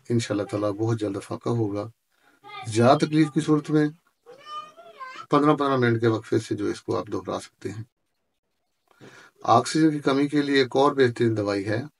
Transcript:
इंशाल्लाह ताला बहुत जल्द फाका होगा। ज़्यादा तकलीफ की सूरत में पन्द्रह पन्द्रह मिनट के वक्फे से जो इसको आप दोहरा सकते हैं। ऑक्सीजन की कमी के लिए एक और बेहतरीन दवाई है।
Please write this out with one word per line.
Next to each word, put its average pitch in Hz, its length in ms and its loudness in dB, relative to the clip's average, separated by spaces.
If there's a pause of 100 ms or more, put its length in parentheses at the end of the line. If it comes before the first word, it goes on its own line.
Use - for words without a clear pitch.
(120)
इंशाल्लाह 104 360 -2
ताला 104 240 -2
बहुत 113 260 -2
जल्द 101 220 -4
फाका - 320 -6
होगा। 104 400 -4 (760)
ज़्यादा 120 280 4
तकलीफ 151 380 2
की 160 80 -2
सूरत 151 280 0
में 151 260 0 (1400)
पन्द्रह 151 240 4
पन्द्रह 139 220 0
मिनट 117 240 2
के 117 60 2
वक्फे 110 320 0
से 110 160 -6
जो 101 120 -4
इसको 107 280 -4
आप 101 140 -6
दोहरा 98 300 -6
सकते - 300 -14
हैं। 107 160 -12 (1600)
ऑक्सीजन 151 460 4
की 147 80 -4
कमी 143 280 0
के 147 140 0
लिए 139 200 2
एक 127 140 -2
और 139 180 4
बेहतरीन 120 420 2
दवाई 101 280 -2
है। 110 260 -4 (100)